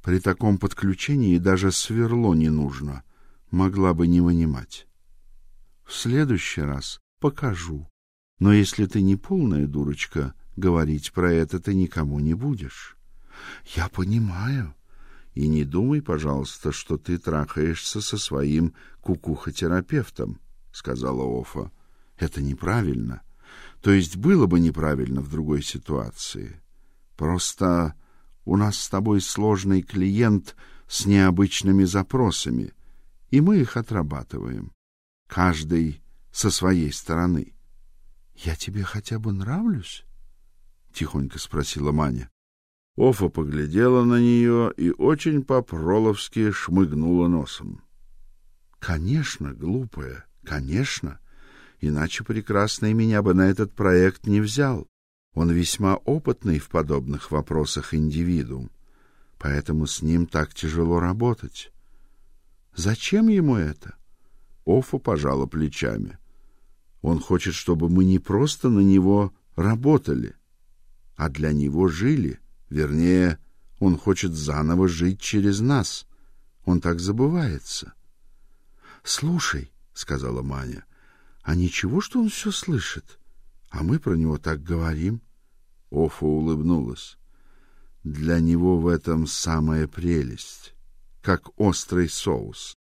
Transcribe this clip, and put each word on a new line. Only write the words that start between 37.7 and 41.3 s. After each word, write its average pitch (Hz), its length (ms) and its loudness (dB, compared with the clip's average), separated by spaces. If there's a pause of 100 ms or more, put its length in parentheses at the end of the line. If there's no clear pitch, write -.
«Я 82 220 -6
тебе 101 280 -8
хотя 107 340 -8
бы 110 140 -4
нравлюсь?» 127 720 -4 (880)
тихонько 69 460 -6